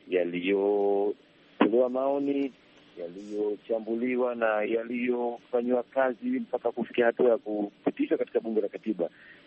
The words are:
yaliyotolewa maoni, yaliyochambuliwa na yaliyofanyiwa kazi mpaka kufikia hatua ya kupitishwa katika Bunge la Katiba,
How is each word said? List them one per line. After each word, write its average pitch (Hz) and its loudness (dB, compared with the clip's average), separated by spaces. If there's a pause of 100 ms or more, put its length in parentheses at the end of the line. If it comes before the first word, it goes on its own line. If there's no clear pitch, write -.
yaliyotolewa 101 2
maoni, 139 -2 (460)
yaliyochambuliwa 107 -4
na 110 0
yaliyofanyiwa 120 -2
kazi 127 -2
mpaka 120 -2
kufikia 120 0
hatua 120 4
ya 113 4
kupitishwa 107 -2
katika - -2
Bunge 110 0
la 101 -4
Katiba, 95 -4 (380)